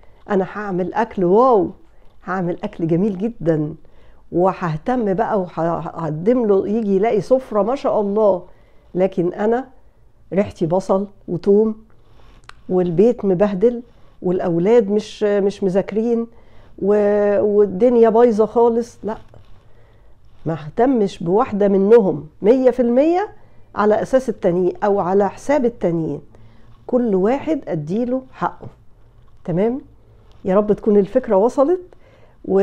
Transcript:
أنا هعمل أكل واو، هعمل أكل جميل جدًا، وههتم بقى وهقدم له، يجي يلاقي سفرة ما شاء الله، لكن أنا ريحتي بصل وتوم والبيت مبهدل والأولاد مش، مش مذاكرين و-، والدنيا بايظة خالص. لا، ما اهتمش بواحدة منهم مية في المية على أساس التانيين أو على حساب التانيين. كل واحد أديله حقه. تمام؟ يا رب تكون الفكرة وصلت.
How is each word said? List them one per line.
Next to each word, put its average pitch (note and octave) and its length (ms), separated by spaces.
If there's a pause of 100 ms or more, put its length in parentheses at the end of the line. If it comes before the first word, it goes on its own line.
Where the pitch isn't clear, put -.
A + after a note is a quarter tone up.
(300)
أنا F#3+ 220
هعمل F#3+ 420
أكل - 300
واو، G3+ 460 (540)
هعمل F3+ 400
أكل F3+ 220
جميل F3+ 320
جدًا، D#3+ 560 (580)
وههتم F#3 840
بقى G#3 260
وهقدم E3 1040
له، G3 220
يجي G#3 280
يلاقي G#3 240
سفرة B3+ 420
ما A#3 120
شاء A3+ 260
الله، G3+ 420 (520)
لكن F3+ 380
أنا A#3 320 (680)
ريحتي F#3+ 340
بصل F#3+ 400 (220)
وتوم G#3 460 (920)
والبيت F#3 560
مبهدل G3+ 580 (400)
والأولاد F#3 680
مش، G#3 320
مش G3+ 420
مذاكرين G#3+ 640 (560)
و-، G#3 580
والدنيا G#3 680
بايظة A3 380
خالص. A#3 560
لا، G#3+ 140 (1300)
ما D#3+ 60
اهتمش G3+ 680
بواحدة G3+ 460
منهم G3 580 (160)
مية B3+ 280
في B3 120
المية D#4+ 460 (460)
على G#3 280
أساس C4 260
التانيين F3+ 440 (120)
أو G3+ 160
على F#3+ 300
حساب C#4 340
التانيين. E3 560 (640)
كل A#3+ 280
واحد C4 540
أديله G#3+ 540 (100)
حقه. - 340 (760)
تمام؟ G#3+ 360 (640)
يا F#3 120
رب G#3 160
تكون G#3 240
الفكرة G#3 400
وصلت. C#4 440 (840)